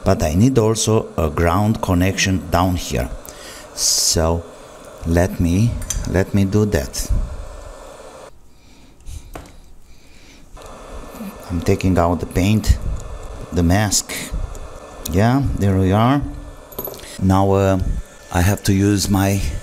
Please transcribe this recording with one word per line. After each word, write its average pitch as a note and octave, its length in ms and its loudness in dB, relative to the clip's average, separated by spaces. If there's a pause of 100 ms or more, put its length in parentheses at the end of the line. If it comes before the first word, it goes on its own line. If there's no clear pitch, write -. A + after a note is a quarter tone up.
but F#2+ 200 2
I D2+ 100 0
need A#2+ 240 6
also A2 580 2
a D#2+ 140 0
ground F2 520 2
connection F#2 680 2
down F2+ 260 2
here. A#1+ 340 -4 (640)
So - 680 0 (640)
let E2+ 340 2
me, F#2 300 4 (400)
let - 240 0
me G2+ 100 4
do G#2 220 2
that. - 460 -2 (4000)
I'm F2 120 -2
taking F#2 380 2
out E2+ 200 2
the - 60 -6
paint, G#2 520 2 (760)
the E2+ 80 2
mask. F#2+ 500 2 (1000)
Yeah, A#2 320 4 (160)
there G2 180 2
we F#2+ 140 2
are. A#2+ 300 4 (1000)
Now, F#2+ 300 4
uh, F#2+ 280 4 (540)
I F2 80 2
have F#2+ 220 2
to G2+ 100 2
use G2+ 340 2
my G2 320 2 (240)